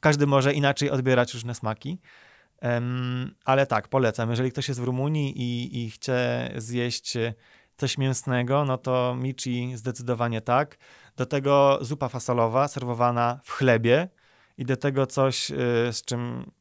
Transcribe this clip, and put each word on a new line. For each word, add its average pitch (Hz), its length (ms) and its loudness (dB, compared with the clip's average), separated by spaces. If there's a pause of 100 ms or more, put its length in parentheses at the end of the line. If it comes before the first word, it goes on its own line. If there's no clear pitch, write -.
każdy 143 260 4
może 139 260 4
inaczej 143 380 2
odbierać 127 440 2
różne 117 200 -8
smaki. 110 440 -6 (600)
Em, 123 760 -4 (100)
ale 135 220 4
tak, 110 220 -2
polecam. 117 420 2
Jeżeli 120 220 0
ktoś 139 160 -6
jest 123 120 -4
w 120 40 -4
Rumunii 139 560 -2
i, 120 440 -4
i 110 60 -8
chce 123 680 -2
zjeść 120 580 -4 (640)
coś - 220 -4
mięsnego, 131 680 0
no 131 140 -2
to 127 420 0
michi 127 560 -4
zdecydowanie 117 640 -4
tak. 131 360 0 (400)
Do 127 100 -2
tego 139 540 4
zupa 127 280 -4
fasolowa 123 600 2
serwowana 120 760 0
w - 80 -16
chlebie 123 560 4 (500)
i 139 60 -6
do 127 120 0
tego 135 300 0
coś, 135 440 0
y, 143 40 -6 (380)
z - 100 -8
czym 120 480 -6 (100)